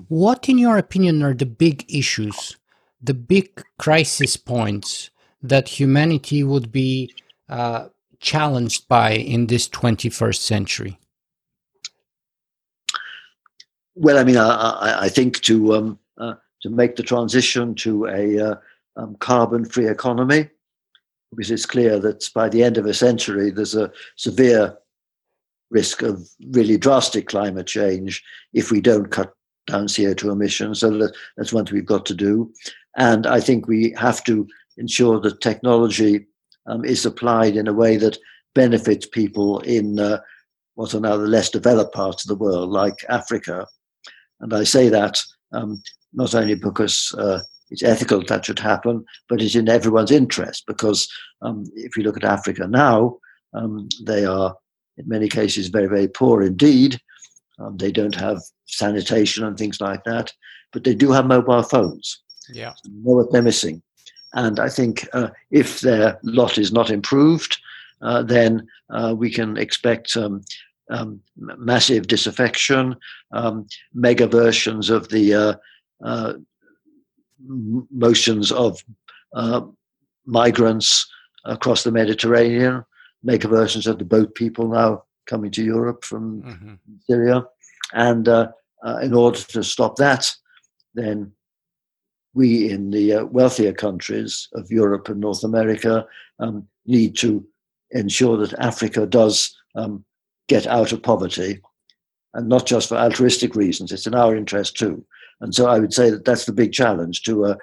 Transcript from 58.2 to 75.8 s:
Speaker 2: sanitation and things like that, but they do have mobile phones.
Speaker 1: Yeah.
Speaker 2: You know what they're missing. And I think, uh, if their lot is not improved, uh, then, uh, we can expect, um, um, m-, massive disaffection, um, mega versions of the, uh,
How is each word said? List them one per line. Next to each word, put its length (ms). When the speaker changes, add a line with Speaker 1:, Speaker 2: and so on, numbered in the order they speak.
Speaker 2:
sanitation 800
and 140
things 220
like 240
that, 280
but 120
they 100
do 180
have 140
mobile 360
phones. 600
Speaker 1:
Yeah. 220
Speaker 2:
You 80
know 120
what 160
they're 100
missing. 400
And 280
I 80
think, 440
uh, 160
if 300
their 420
lot 340
is 160
not 180
improved, 680
uh, 220
then, 440
uh, 280
we 140
can 260
expect, 600
um, 260
um, 320
m-, 200
massive 480
disaffection, 920
um, 340
mega 360
versions 600
of 200
the, 260
uh, 200